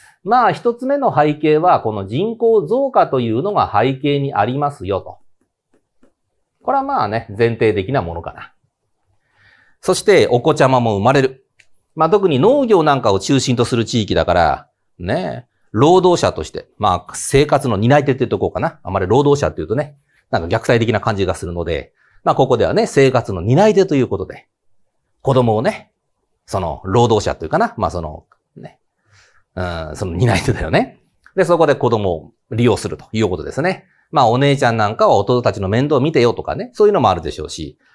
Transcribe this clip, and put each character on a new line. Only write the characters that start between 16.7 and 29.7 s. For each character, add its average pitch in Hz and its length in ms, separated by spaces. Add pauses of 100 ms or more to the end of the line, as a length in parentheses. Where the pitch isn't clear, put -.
ま 92 320
あ、 - 60
生 143 300
活 143 220
の 110 80
担 120 240
い 139 60
手 139 80
っ - 20
て 120 120
と 101 120
こ 92 100
か 90 120
な。 160 200
あ - 80
ま 95 120
り 90 60
労 127 160
働 143 140
者 - 120
っ - 40
て - 60
い 78 60
う - 20
と 107 80
ね、 147 220 (340)
な 107 80
ん - 20
か 85 60
虐 107 140
待 120 180
的 113 140
な 104 80
感 107 160
じ 98 80
が 87 100
す - 100
る 85 60
の 85 140
で、 78 280 (300)
ま 165 80
あ、 - 40
こ 139 120
こ 120 80
で 107 100
は 90 80
ね、 208 140
生 135 240
活 113 220
の 87 80
担 139 260
い 214 60
手 190 120
と 151 100
い 131 60
う 110 60
こ 95 120
と 92 60
で、 - 220 (760)
子 135 120
供 120 240
を 113 40
ね、 - 300 (540)
そ 98 160
の、 76 240
労 117 240
働 107 140
者 69 100
っ - 40
て - 60
い 80 40
う - 20
か 151 80
な。 220 200
ま 82 120
あ、 - 20
そ 87 100
の、 78 240 (300)
ね、 - 240 (760)
う 92 60
ん、 82 340